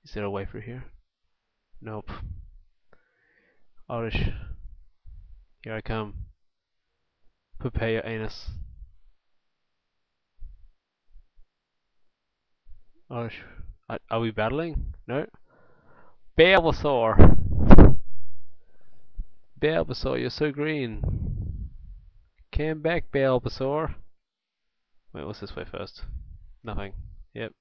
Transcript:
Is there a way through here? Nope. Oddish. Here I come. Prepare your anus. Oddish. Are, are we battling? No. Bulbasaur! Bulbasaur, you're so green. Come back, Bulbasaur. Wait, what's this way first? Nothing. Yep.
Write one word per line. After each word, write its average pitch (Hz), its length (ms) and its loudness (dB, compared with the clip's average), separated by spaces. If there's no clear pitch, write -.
Is - 100 -20
there 104 100 -10
a 101 60 -8
way 98 160 -10
through 107 160 -14
here? 120 220 -18
Nope. 110 280 -16
Oddish. 113 420 -6
Here 110 100 -14
I 110 60 -10
come. 107 340 -10
Prepare 117 300 -6
your 113 120 -6
anus. 110 460 -12
Oddish. 117 320 -12
Are, 113 120 -12
are 113 80 -6
we 117 140 -6
battling? 135 640 -8
No. 131 200 -8
Bulbasaur! 151 1000 6
Bulbasaur, 147 600 -4
you're 123 80 -6
so 147 220 -6
green. - 1200 -8
Come 156 300 -6
back, 160 320 -6
Bulbasaur. 135 840 -4
Wait, 71 120 -16
what's 104 140 -14
this - 160 -16
way 87 160 -14
first? - 320 -16
Nothing. 101 300 -10
Yep. 113 280 -12